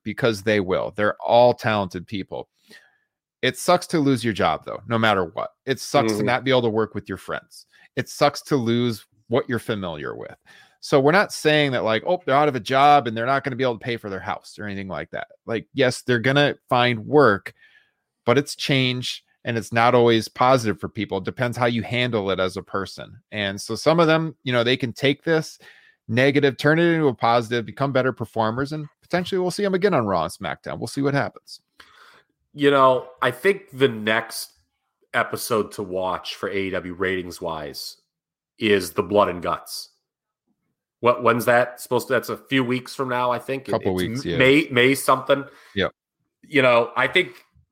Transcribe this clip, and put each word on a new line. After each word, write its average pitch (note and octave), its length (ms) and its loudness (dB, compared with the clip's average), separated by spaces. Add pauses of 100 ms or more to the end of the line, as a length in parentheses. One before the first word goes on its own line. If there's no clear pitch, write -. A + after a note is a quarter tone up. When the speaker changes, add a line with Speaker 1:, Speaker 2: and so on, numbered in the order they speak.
Speaker 1:
because G#2+ 380 -2
they G#2+ 180 2
will. F2 360 -2
They're G#2 240 0
all A#2+ 340 4
talented G2 520 -4
people. F2 420 -10 (920)
It B2 160 0
sucks F3+ 300 0
to F3 100 0
lose C3+ 260 2
your A#2 80 0
job, F2 320 0
though, - 220 -10
no A2+ 120 -2
matter G#2 260 2
what. - 260 -8 (160)
It C3+ 140 -4
sucks A2+ 320 0
to G#2 60 -4
Speaker 2:
Mm-hmm. G#2+ 80 -2
Speaker 1:
not B2 180 0
be C3 80 2
able B2+ 100 4
to A#2 80 0
work A2 240 -2
with G2+ 140 -10
your F#2+ 100 -8
friends. - 480 -12 (300)
It B2+ 120 -6
sucks - 340 0
to D#3 140 0
lose A#2 480 -2 (220)
what A#2 220 -2
you're A#2 100 -2
familiar E2 560 -6
with. - 220 -16 (440)
So C#3+ 200 2
we're C#3+ 120 6
not F#3 200 2
saying D3+ 400 2
that, G2+ 120 -2
like, A2 220 0
"Oh, - 180 -2
they're C3+ 120 2
out D3+ 120 4
of C3 80 0
a A#2 40 -6
job C3+ 460 4
and A2 100 -4
they're A#2 100 -4
not C3+ 180 -2
gonna B2+ 120 -6
be C3 80 -2
able A#2+ 140 -2
to - 60 -18
pay A#2+ 120 -4
for G#2+ 120 -12
their F#2+ 120 -8
house," - 380 -10
or G2+ 60 -10
anything G2 240 -8
like D#2 220 -8
that. - 160 -10 (180)
Like, A2+ 300 -6
yes, B2+ 280 0
they're B2 180 0
gonna C3+ 340 2 (140)
find A#2+ 360 0
work, A#2 480 4 (720)
but A#2+ 140 2
it's C#3+ 160 -2
change, B2+ 720 -2 (200)
and A#2 140 -4
it's G#2 140 -6
not A#2 220 4
always A#2 340 4
positive B2 520 2
for F#2+ 80 -6
people. G2 300 -6
It F#2 60 -8
depends A#2+ 320 -4
how B2 100 0
you A#2 160 -2
handle A#2 480 -2
it F2+ 80 0
as F#2 180 -2
a F#2 60 -8
person. F#2+ 580 -10 (120)
And G2+ 280 -6
so - 140 -8
some D#3 240 2
of E3+ 80 4
them, D#3+ 380 0
you B2+ 80 -2
know, A#2+ 100 2
they B2+ 140 2
can A#2+ 160 -4
take C#3+ 320 -2
this D#3+ 340 -2 (480)
negative, C3+ 520 2
turn D3+ 200 2
it E3+ 140 2
into D#3 160 2
a A#2+ 60 0
positive, A#2 520 0
become C3+ 260 -4
better B2+ 200 0
performers, A#2 600 -4
and D3+ 140 -10 (140)
potentially F3+ 400 -4
we'll F3+ 100 0
see G3+ 140 -4
'em F#3+ 100 0
again F#3 200 2
on A#2+ 120 2
Raw F2+ 180 0
and E2 80 -6
SmackDown. D2+ 460 -8
We'll A#2 80 -8
see C#3 160 -4
what C#3 120 0
happens. - 460 -6 (920)
Speaker 2:
You C#3+ 160 2
know, C3 380 4 (140)
I B2+ 80 0
think - 420 -2
the C3+ 160 2
next A2 600 -4 (640)
episode A2 580 -2
to A2 100 -10
watch F#2 520 -6
for G2 160 -8
A G2 40 -6
E G2 160 -2
W F2+ 220 -6
ratings F2+ 480 -4
wise D#2 560 -10 (600)
is G2+ 340 2
the G#2 100 -2
Blood G2 280 0
and F2 120 -10
Guts. - 460 -8 (1120)
What, A#2+ 220 2
when's A2+ 240 2
that A#2+ 340 2
supposed - 280 -2
to, C3 40 -4
that's A#2 160 0
a G#2+ 80 -6
few C3+ 260 -2
weeks B2+ 320 -4
from C3 140 -4
now, B2 240 0
I A#2+ 60 -4
think. C3+ 300 -8
It, G2+ 40 -6
Speaker 1:
Couple G2 260 0
Speaker 2:
it's F#2 100 0
Speaker 1:
weeks, B2 180 -8
Speaker 2:
M-, E2+ 60 -4
Speaker 1:
yeah. C3 60 0
Speaker 2:
May, C#3 320 4
May B2+ 240 4
something. C3+ 500 0 (300)
Speaker 1:
Yep. F#2+ 180 -2 (500)
Speaker 2:
You C3+ 200 2
know, A#2+ 320 4
I C3 140 2
think - 340 -2 (300)